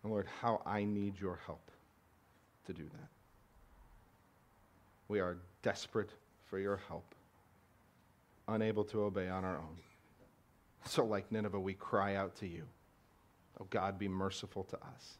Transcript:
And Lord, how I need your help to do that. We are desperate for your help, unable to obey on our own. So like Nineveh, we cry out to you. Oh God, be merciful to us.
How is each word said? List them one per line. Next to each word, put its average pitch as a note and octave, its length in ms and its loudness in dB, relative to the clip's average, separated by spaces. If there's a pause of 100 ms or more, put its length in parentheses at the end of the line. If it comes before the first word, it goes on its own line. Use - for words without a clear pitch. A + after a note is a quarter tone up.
And A2 100 -2
Lord, G2+ 140 2 (140)
how A#2 240 4
I G#2 200 0
need G2+ 360 0
your F2+ 260 -4
help - 240 -12 (960)
to F#2 60 -8
do E2 120 -8
that. - 240 -14 (2000)
We G#2 120 4
are F2+ 160 2 (260)
desperate - 480 0 (360)
for F#2+ 120 -4
your G2 300 2
help, - 260 -10 (1300)
unable A2 360 4
to G#2+ 180 0
obey F#2+ 260 2
on F#2 160 0
our F#2 120 0
own. D#2 200 -8 (1080)
So - 200 4
like G#2 260 0
Nineveh, G#2 300 0
we F#2+ 140 -2
cry G2 420 2
out G2 200 0
to G2+ 100 -6
you. E2 180 -8 (960)
Oh G2 100 -10
God, G2 280 2
be G2+ 100 0
merciful F#2+ 560 -2
to - 120 -6
us. - 440 -16